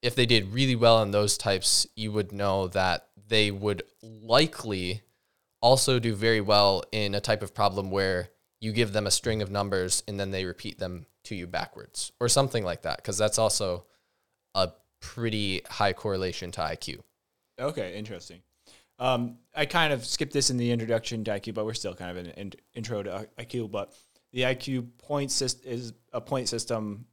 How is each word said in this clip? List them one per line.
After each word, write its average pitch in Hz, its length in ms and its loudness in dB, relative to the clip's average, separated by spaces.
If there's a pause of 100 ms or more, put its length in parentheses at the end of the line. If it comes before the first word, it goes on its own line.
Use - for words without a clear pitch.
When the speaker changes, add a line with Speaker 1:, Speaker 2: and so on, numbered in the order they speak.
Speaker 1:
if 120 140 0
they 123 100 4
did 110 260 4
really 131 240 2
well 113 280 8
in 101 80 -2
those 104 260 2
types, - 480 2 (100)
you 110 160 -4
would 101 200 -2
know 98 380 0
that 92 380 0 (200)
they 107 240 4
would 98 320 -2 (180)
likely 110 1000 0 (580)
also 127 380 6
do 117 160 0
very 110 260 2
well 101 500 4
in 104 220 -2
a 101 80 -2
type 110 220 0
of 95 100 -10
problem 98 380 0
where 95 380 0 (300)
you 110 140 -4
give 110 200 2
them 104 120 0
a 95 60 0
string 110 320 0
of 95 80 -6
numbers 98 560 0
and 101 120 -6
then 98 120 -4
they 95 120 -2
repeat 92 360 -10
them 90 260 -8 (200)
to 107 100 -10
you 87 100 -8
backwards - 760 -8
or 120 80 0
something 123 380 2
like 87 160 -4
that, - 220 -6
'cause 98 140 -4
that's 107 200 2
also 101 480 0 (680)
a 92 160 2 (280)
pretty 107 680 -2
high 101 220 2
correlation 92 580 -4
to 85 120 -8
I 80 160 -4
Q. - 260 -10 (560)
Speaker 2:
Okay, 123 380 -6
interesting. 92 440 -14 (580)
Um, 123 380 0 (160)
I 151 120 0
kind 156 260 2
of 123 140 -2
skipped - 260 -4
this 139 180 2
in 127 60 -2
the 120 160 2
introduction 113 540 0
to 107 80 -2
I 101 60 -4
Q, 110 120 -10
but 107 140 -4
we're 110 80 -6
still 98 200 -6
kind 90 180 -10
of 90 140 -10
in, 85 60 -12
in 98 220 -12 (200)
intro 110 300 -6
to 98 240 -8 (100)
I 117 60 -12
Q. 120 240 -6
But 98 260 -6 (380)
the 127 140 0
I 127 100 2
Q 127 280 -4 (140)
point 143 320 -4
sys-, - 360 -2
is 120 260 -6 (220)
a 120 80 -4
point 127 260 -4
system 110 640 -4